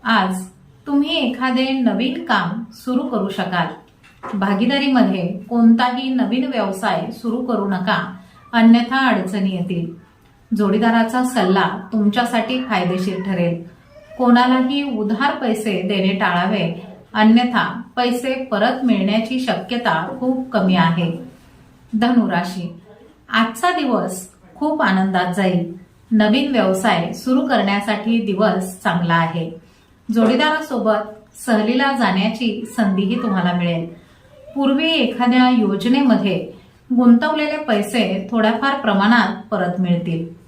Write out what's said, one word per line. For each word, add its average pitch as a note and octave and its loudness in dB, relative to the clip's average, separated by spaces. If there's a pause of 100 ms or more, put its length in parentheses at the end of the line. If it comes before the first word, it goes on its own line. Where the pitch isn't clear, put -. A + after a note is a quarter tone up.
आज F#3+ 0 (420)
तुम्ही D4 0
एखादे C4 0
नवीन B3 -2
काम G3+ -2 (100)
सुरू B3+ -4
करू G3 -2
शकाल. F3+ -2 (720)
भागीदारीमध्ये G3+ 0 (220)
कोणताही A#3+ 2
नवीन B3 0
व्यवसाय G3 -2
सुरू A#3+ -6
करू G3+ -2
नका, F#3 -4 (380)
अन्यथा A#3 6
अडचणी G3 0
येतील. F3 -4 (640)
जोडीदाराचा A3+ 2
सल्ला F#3+ 0
तुमच्यासाठी A#3 0
फायदेशीर F#3 -2
ठरेल. F3 -2 (540)
कोणालाही B3+ 2
उधार G#3+ 0
पैसे A3 -2
देणे F#3+ 0
टाळावे, F3+ -2 (260)
अन्यथा A3+ 2 (140)
पैसे B3 -2
परत B3+ -2
मिळण्याची A3 0
शक्यता A3 -4
खूप B3+ -2
कमी F#3 2
आहे. E3 2 (840)
धनुराशी, F#3+ 0 (480)
आजचा A#3 0
दिवस A3+ -2 (280)
खूप D#4 -2
आनंदात F#3+ 0
जाईल. F3 -2 (340)
नवीन A3+ 2
व्यवसाय F#3+ 0
सुरू C4 0
करण्यासाठी G#3 0
दिवस F#3+ -2
चांगला E3+ 0
आहे. E3 -2 (640)
जोडीदारासोबत A#3+ 2 (480)
सहलीला B3 2
जाण्याची A3+ 0 (120)
संधीही G3+ 0
तुम्हाला F#3 0
मिळेल. E3+ -2 (680)
पूर्वी C#4 2
एखाद्या B3+ 2
योजनेमध्ये G#3+ 2 (460)
गुंतवलेले D4+ 4
पैसे G3+ -2
थोड्याफार A#3 0
प्रमाणात G#3 2
परत F#3 -2
मिळतील. E3+ -2 (180)